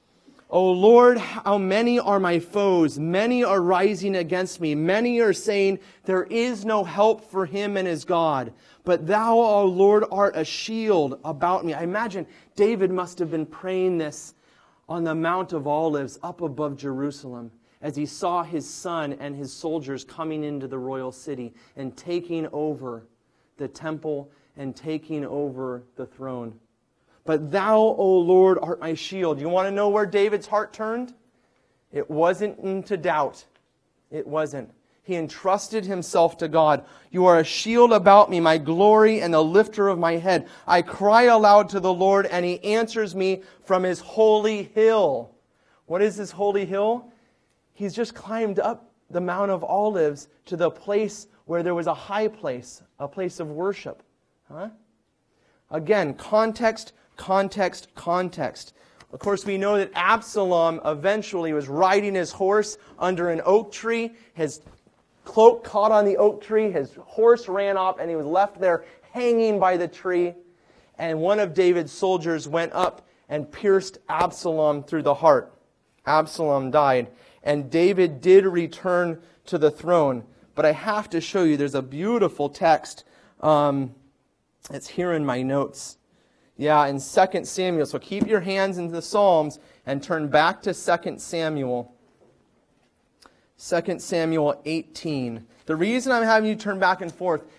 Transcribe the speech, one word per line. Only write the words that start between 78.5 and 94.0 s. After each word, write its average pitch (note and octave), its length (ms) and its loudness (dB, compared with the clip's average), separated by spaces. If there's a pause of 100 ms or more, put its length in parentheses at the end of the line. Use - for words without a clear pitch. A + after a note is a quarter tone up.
to F3 120 -4
the D3 120 4
throne. D3 540 0 (300)
But D3+ 100 2
I D3+ 80 4
have G#3 380 -4
to E3 100 -2
show F#3 220 -2
you, D#3 140 4
there's C#3 180 -2
a C3+ 80 -2
beautiful D#3+ 680 -2
text. - 560 0 (360)
Um, C#3+ 540 0 (760)
it's C#3 180 -14
here F3 240 -4
in D#3 120 -2
my B2+ 180 -2
notes. C3+ 540 -4 (600)
Yeah, D3 300 4
in C#3 140 -4
Second F#3 480 0
Samuel. F3 380 -2
So - 120 -8
keep G3+ 280 -10
your G#3 140 0
hands F#3+ 360 -2
in F3 120 -6
the E3 120 -8
Psalms E3 580 2 (280)
and C#3 160 -6
turn D#3 260 -4
back D#3 340 2
to F#3+ 120 -4
Second E3+ 480 -4
Samuel. C#3 720 -6 (1600)
Second F3 460 -4